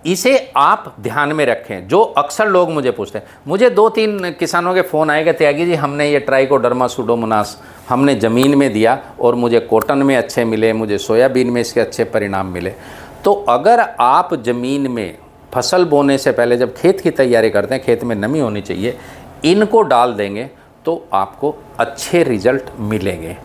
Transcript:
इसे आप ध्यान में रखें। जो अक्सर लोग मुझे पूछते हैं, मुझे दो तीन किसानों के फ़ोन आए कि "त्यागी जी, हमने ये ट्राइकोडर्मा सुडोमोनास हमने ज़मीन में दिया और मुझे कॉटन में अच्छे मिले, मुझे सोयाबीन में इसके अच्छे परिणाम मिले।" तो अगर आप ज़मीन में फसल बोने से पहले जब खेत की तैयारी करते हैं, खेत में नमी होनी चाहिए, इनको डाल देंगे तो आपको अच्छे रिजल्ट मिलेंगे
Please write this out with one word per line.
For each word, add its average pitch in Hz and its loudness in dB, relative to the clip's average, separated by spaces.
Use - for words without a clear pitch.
इसे 247 0
आप 156 2
ध्यान 143 -2
में 156 0
रखें। 101 -4
जो 175 2
अक्सर 214 0
लोग 180 2
मुझे 135 -2
पूछते 104 -8
हैं, - -16
मुझे 202 4
दो 208 4
तीन 208 -2
किसानों 175 -2
के 180 2
फ़ोन 156 0
आए 151 0
कि 165 2
"त्यागी 156 2
जी, 175 0
हमने 147 -2
ये 143 2
ट्राइकोडर्मा 131 2
सुडोमोनास 113 -2
हमने 135 2
ज़मीन 120 2
में 135 2
दिया 110 2
और 120 2
मुझे 120 2
कॉटन 113 0
में 139 2
अच्छे 117 -2
मिले, 113 0
मुझे 107 -2
सोयाबीन 123 2
में 120 -2
इसके 117 -2
अच्छे 113 -2
परिणाम 98 -4
मिले।" 90 -8
तो 202 0
अगर 202 4
आप 139 2
ज़मीन 127 -4
में 104 -8
फसल 175 2
बोने 143 2
से 135 0
पहले 120 2
जब 123 -2
खेत 190 0
की 165 0
तैयारी 117 2
करते 104 -2
हैं, 127 -6
खेत 120 0
में 117 -2
नमी 113 -2
होनी 107 -4
चाहिए, 98 -6
इनको 202 4
डाल 123 2
देंगे 104 -6
तो 165 -6
आपको 98 -4
अच्छे - -2
रिजल्ट 127 0
मिलेंगे 92 -6